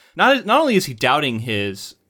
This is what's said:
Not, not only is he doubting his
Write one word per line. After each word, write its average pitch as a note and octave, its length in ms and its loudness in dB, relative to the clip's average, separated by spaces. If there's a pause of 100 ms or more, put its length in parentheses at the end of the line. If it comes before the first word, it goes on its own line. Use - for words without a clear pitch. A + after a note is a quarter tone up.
(160)
Not, A#3 300 2
not A#3 140 2
only C#4 160 2
is E3 100 2
he C3 80 -10
doubting C3 460 0
his G2+ 540 -6 (160)